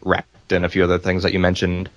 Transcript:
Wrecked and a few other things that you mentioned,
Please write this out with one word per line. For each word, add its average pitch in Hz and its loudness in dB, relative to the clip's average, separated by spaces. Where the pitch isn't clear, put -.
Wrecked - -4
and 90 2
a 85 0
few 92 2
other 87 2
things 92 -2
that 95 0
you 92 0
mentioned, 90 0